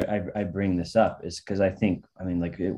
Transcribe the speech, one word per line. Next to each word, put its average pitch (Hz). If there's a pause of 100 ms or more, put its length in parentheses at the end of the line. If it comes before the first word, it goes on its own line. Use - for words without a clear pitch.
(180)
I, 101
I -
bring 95
this 87
up 98
is 85
'cause 98
I 95
think, 92 (140)
I 92
mean, 87
like, 85
it, 92